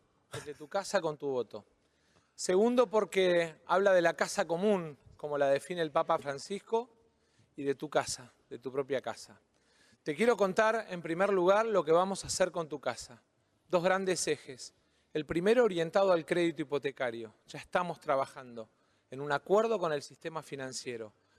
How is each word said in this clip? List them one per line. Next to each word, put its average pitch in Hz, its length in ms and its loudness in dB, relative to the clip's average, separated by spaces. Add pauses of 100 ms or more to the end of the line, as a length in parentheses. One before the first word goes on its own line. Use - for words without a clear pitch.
(360)
el 147 100 -12
de 147 80 -12
tu 147 160 -18
casa 196 320 -2
con 151 160 -4
tu 147 100 -8
voto. 117 380 -6 (680)
Segundo, 226 560 2
porque 180 680 2 (100)
habla 196 260 4
de 180 100 6
la 165 120 4
casa 185 340 -2
común, 170 500 0 (200)
como 147 200 -6
la 139 120 2
define 170 320 -2
el 156 100 -2
Papa 165 260 0
Francisco, 185 720 -6 (680)
y 143 80 -10
de 139 100 0
tu 147 160 -8
casa, 127 420 -2 (200)
de 123 80 -12
tu 127 120 -10
propia 131 300 -4
casa. 110 400 -12 (640)
Te 151 120 -4
quiero 226 220 4
contar, 214 540 2
en 175 100 -10
primer 175 320 0
lugar, 196 320 4
lo 202 180 0
que 151 80 0
vamos 185 320 2
a - 40 -12
hacer 180 240 -2
con 165 180 -6
tu 147 100 -8
casa. 120 400 -8 (480)
Dos 175 160 2
grandes 185 440 0
ejes. - 480 -6 (360)
El 156 140 -6
primero 196 380 2
orientado 185 500 2
al 165 100 2
crédito 170 380 0
hipotecario. 127 720 -6 (140)
Ya 156 100 -16
estamos 175 420 -4
trabajando 135 720 -4 (400)
en 131 120 -10
un 147 100 -6
acuerdo 208 480 2
con 170 120 -2
el 147 120 -4
sistema 160 400 -12
financiero 127 680 -10 (280)